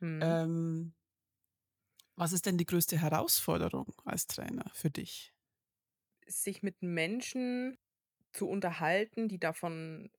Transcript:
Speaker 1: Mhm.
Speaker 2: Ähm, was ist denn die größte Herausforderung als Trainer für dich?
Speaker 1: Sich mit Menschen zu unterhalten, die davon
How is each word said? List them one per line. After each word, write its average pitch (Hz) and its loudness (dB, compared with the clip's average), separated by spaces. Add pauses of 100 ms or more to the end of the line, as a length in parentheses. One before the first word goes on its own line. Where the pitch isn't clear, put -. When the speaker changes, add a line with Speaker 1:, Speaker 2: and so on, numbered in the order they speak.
Speaker 1:
Mhm. 165 2 (120)
Speaker 2:
Ähm, 165 -2 (1200)
was 170 0
ist 175 0
denn 180 4
die 170 4
größte 175 4
Herausforderung 160 2 (120)
als - -2
Trainer - -6
für - 0
dich? - -10 (920)
Speaker 1:
Sich - -4
mit 190 -4
Menschen 247 -2 (560)
zu - -4
unterhalten, 190 0
die 190 -4
davon 160 -4